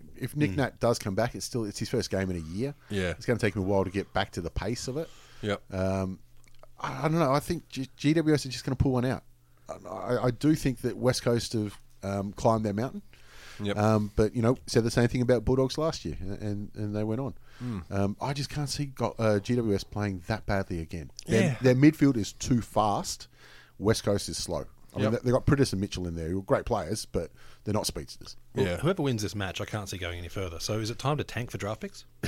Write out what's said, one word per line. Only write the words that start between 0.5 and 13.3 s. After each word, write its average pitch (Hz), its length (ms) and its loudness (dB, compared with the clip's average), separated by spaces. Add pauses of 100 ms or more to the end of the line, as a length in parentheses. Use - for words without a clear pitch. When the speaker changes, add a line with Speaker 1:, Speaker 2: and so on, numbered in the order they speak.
Speaker 2:
Mm. 92 60 -2
Speaker 1:
Nat 127 220 0
does 120 180 4
come 101 160 -4
back, 113 220 0
it's 95 100 -8
still, 113 200 -4
it's 101 120 -8
his 110 120 -4
first 117 200 0
game 95 220 0
in 90 60 -2
a - 20 -4 (160)
year. 135 180 -4 (160)
Speaker 3:
Yeah. 92 220 0
Speaker 1:
It's - 160 -6
gonna 120 100 4
take 107 180 0
him 104 60 0
a 92 40 0
while 98 180 4
to 92 80 -2
get 95 220 -4
back - 180 0
to 101 100 -6
the 82 80 -4
pace - 380 -4
of 131 100 -6
it. 160 100 -6 (360)
Speaker 3:
Yep. 101 180 -2 (100)
Speaker 1:
Um, 95 460 0 (640)
I, 135 200 -6
I - 40 -4
don't 160 160 2
know. 139 120 4
I 139 80 4
think 165 300 -6
G-, 131 260 -8
G 143 200 4
W 156 180 6
S 143 120 4
are 131 40 -8
just - 160 -8
gonna 131 100 -2
pull 131 180 4
one 123 120 2
out. 127 160 0 (480)
I, - 200 -12
I, 104 380 0
I 127 40 4
do 147 240 4
think 135 260 0
that 117 140 -2
West 120 280 2
Coast 120 300 0
have, 104 240 -2 (240)
um, 98 300 -2
climbed 113 340 2
their 101 80 0
mountain. 127 280 -4 (600)